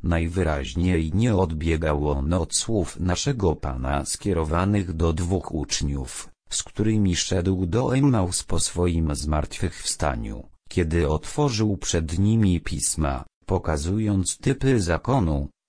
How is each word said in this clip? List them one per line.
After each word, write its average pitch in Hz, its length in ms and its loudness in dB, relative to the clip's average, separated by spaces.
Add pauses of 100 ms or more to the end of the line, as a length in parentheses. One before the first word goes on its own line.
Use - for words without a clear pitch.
Najwyraźniej 82 1120 0
nie 110 220 2
odbiegał 80 720 0
on 69 240 0
od 85 220 0
słów 101 440 -2
naszego 92 560 0
Pana 67 500 -4
skierowanych 87 880 0
do 82 200 2
dwóch 87 380 -2
uczniów, 69 800 -4 (200)
z - 140 -4
którymi 104 520 2
szedł 92 500 0
do 120 320 0
Emaus 117 460 2
po - 160 0
swoim 82 560 0
zmartwychwstaniu, 73 1300 -4 (200)
kiedy 82 400 2
otworzył 107 680 0
przed 82 420 -2
nimi 101 420 4
pisma, 73 640 -2 (200)
pokazując 95 920 0
typy 131 440 2
zakonu, 82 680 0 (200)